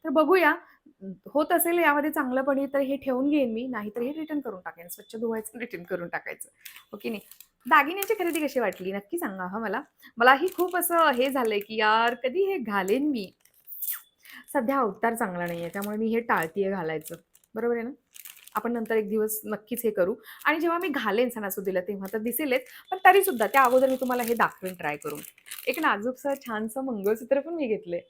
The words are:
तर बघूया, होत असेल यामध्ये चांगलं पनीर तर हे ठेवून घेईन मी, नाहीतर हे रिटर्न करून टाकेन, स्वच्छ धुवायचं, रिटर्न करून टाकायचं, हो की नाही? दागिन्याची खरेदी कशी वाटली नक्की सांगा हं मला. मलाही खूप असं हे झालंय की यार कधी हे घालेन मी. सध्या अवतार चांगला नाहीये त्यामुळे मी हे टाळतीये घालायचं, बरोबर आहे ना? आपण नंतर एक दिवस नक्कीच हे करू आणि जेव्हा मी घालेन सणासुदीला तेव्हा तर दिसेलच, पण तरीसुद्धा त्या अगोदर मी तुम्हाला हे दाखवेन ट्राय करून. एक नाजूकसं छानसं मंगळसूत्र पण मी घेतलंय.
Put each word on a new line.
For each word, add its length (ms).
तर 60
बघूया, 460
होत 480
असेल 280
यामध्ये 320
चांगलं 300
पनीर 320
तर 60
हे 180
ठेवून 320
घेईन 240
मी, 140
नाहीतर 340
हे 120
रिटर्न 260
करून 200
टाकेन, 280
स्वच्छ 280
धुवायचं, 440
रिटर्न 240
करून 240
टाकायचं, 420
हो 100
की 80
नाही? 120
दागिन्याची 440
खरेदी 260
कशी 200
वाटली 320
नक्की 280
सांगा 240
हं 180
मला. 200
मलाही 360
खूप 240
असं 340
हे 180
झालंय 300
की 160
यार 380
कधी 320
हे 120
घालेन 520
मी. 220
सध्या 260
अवतार 340
चांगला 320
नाहीये 240
त्यामुळे 280
मी 80
हे 140
टाळतीये 520
घालायचं, 440
बरोबर 200
आहे 80
ना? 80
आपण 180
नंतर 220
एक 140
दिवस 360
नक्कीच 380
हे 80
करू 240
आणि 140
जेव्हा 200
मी 80
घालेन 420
सणासुदीला 520
तेव्हा 320
तर 40
दिसेलच, 440
पण 140
तरीसुद्धा 420
त्या 160
अगोदर 260
मी 60
तुम्हाला 280
हे 100
दाखवेन 400
ट्राय 240
करून. 220
एक 120
नाजूकसं 540
छानसं 500
मंगळसूत्र 560
पण 140
मी 140
घेतलंय. 420